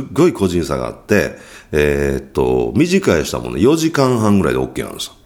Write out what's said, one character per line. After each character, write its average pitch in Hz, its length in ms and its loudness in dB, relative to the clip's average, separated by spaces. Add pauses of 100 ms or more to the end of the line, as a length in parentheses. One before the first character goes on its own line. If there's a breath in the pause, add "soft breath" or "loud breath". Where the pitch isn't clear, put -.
(140)
ご 156 140 4
い 165 60 0
個 98 140 -2
人 87 160 0
差 71 140 -4
が 62 100 -4
あ 57 40 -8
っ - 40 -12
て、 90 420 0 (340 loud breath)
え 71 480 0
ー - 0 -
っ 67 120 -18
と、 64 440 0
短 175 420 2
い 71 80 0
人 - 120 -6
は 60 60 -8
も 60 80 -8
う 60 40 -6
ね、 76 60 -2
四 135 140 4
時 160 160 0
間 127 280 0
半 104 200 4
ぐ 87 60 2
ら 65 60 0
い - 20 0
で 64 60 -2
オ 65 80 -2
ー - 20 -
ケ 65 140 -8
ー - 20 -10
な 50 60 -14
ん - 40 -18
で 50 60 -12
す - 60 -10
よ。 - 60 -18 (120)